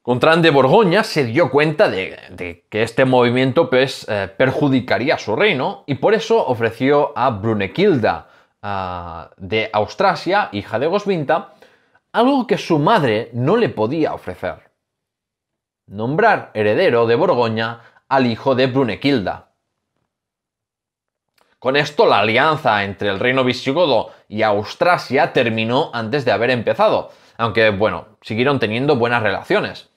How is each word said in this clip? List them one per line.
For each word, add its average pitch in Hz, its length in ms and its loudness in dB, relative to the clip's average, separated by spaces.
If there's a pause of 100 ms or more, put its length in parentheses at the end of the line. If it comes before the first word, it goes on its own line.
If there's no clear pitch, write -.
Gontran 151 400 4
de 165 100 6
Borgoña 170 520 4
se 147 220 -2
dio 131 260 0
cuenta 151 380 2
de, 95 280 -6 (120)
de 87 400 -14
que 107 140 -2
este 123 200 0
movimiento, 127 640 2
pues, 131 380 0
eh, 98 300 -4
perjudicaría 131 800 0
su 107 180 -4
reino 175 500 -2
y 135 100 -4
por 190 180 2
eso 226 240 0 (100)
ofreció 127 720 0
a 123 140 0
Brunequilda, 104 1000 0 (320)
ah, 90 760 -8
de 101 380 -4
Austrasia, 180 800 0
hija 107 260 -6
de 143 80 -2
Goswinta, 175 680 -2 (580)
algo 254 340 2
que 185 100 0
su 160 220 0
madre 143 540 2
no 135 240 0
le 214 100 2
podía 117 460 -2
ofrecer: - 580 -10 (1160)
nombrar 135 640 0
heredero 117 520 2
de 117 100 2
Borgoña 117 680 0 (260)
al 131 200 2
hijo 120 280 0
de 131 120 2
Brunequilda. 117 840 -2 (2000)
Con 131 160 -2
esto, 147 300 2
la 127 140 4
alianza 113 680 2
entre 101 240 -4
el 98 100 -4
reino 127 240 0
visigodo 127 680 0 (180)
y 107 120 -4
Austrasia 135 920 0
terminó 117 600 0
antes 120 300 -4
de 120 80 0
haber 113 200 0
empezado, 127 600 0 (240)
aunque, 110 360 2
bueno, 95 340 -2 (160)
siguieron 123 360 -2
teniendo 117 380 0
buenas 117 260 0
relaciones. 107 760 -4